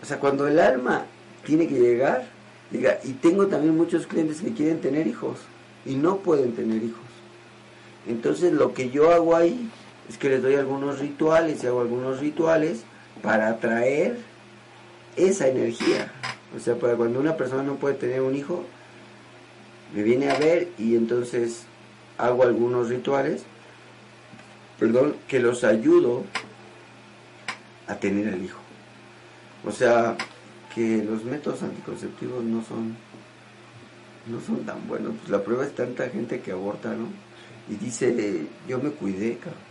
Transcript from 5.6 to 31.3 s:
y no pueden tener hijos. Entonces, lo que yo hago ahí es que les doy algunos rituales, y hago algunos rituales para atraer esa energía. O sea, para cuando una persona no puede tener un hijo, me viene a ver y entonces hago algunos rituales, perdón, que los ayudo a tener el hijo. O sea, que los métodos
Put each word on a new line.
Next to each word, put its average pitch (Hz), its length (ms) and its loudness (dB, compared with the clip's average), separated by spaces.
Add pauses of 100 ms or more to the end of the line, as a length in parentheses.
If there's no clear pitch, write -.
y 135 100 -4
no 165 220 2
pueden 139 360 2
tener 110 300 -2
hijos. 113 180 -8 (1040)
Entonces, 147 460 0
lo 127 200 2
que 127 160 -4
yo 147 220 6
hago 165 240 6
ahí 175 340 2 (380)
es - 100 -16
que 143 120 -2
les 131 120 2
doy 131 140 4
algunos 139 440 -2
rituales, 156 640 2
y 131 40 0
hago 123 140 0
algunos 127 380 -2
rituales 156 640 0 (380)
para 110 280 2
atraer 127 680 0 (1000)
esa 160 300 4
energía. 117 640 0 (440)
O 117 40 -8
sea, 120 160 0
para 120 200 2
cuando 117 240 0
una 156 160 2
persona 131 260 -2
no 139 140 -4
puede 139 200 0
tener 127 260 -2
un 131 140 0
hijo, 147 280 -6 (1300)
me 104 80 -4
viene 127 300 2
a 135 80 0
ver 160 300 2 (100)
y 113 160 0
entonces 117 680 -2 (540)
hago 123 260 4
algunos 120 460 2
rituales, 139 540 -2 (1400)
perdón, 127 360 4 (120)
que 131 120 0
los 120 240 2
ayudo 120 600 4 (1600)
a 104 80 -8
tener 101 380 -2
el 92 120 -6
hijo. - 140 -14 (1040)
O - 80 -6
sea, 117 460 2 (560)
que 113 300 2
los 110 200 -4
métodos 131 380 -6